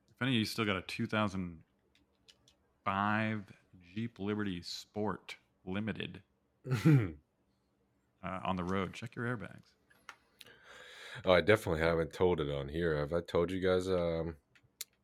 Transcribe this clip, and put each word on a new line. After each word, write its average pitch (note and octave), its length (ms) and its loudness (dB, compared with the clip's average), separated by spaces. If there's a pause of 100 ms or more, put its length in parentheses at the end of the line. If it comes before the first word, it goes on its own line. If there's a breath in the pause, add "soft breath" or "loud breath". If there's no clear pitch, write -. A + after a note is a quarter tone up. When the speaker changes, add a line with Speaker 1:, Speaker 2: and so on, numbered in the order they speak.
Speaker 1:
if - 120 -12
any C3 100 0
of B2 80 2
you G#2 60 2
still A2 200 -2
got G2+ 100 0
a F2+ 60 -4
two - 260 -6
thousand F#2 560 -4 (1200)
five G#2 680 0 (420)
Jeep A2+ 260 -8
Liberty G2+ 420 -2
Sport - 760 -6 (280)
Limited, F#2 580 -6 (420)
Speaker 2:
<laughs> A#2+ 540 4 (1040)
Speaker 1:
uh, F#2 200 -6
on F#2+ 120 0
the F2+ 80 -2
road, F#2 300 0
check - 220 -12
your A#2+ 100 -4
airbags. - 480 -8 (1500 loud breath)
Speaker 2:
Oh, F#2 60 6
I F2 100 10
definitely E2+ 400 4
haven't E2 320 2
told F2+ 260 4
it C#2+ 120 0
on C#2 180 -4
here. D#2+ 280 0
Have D2 160 -2
I E2+ 80 0
told E2+ 300 0
you F#2 80 -4
guys, F#2 280 2
um, E2 500 -2 (680)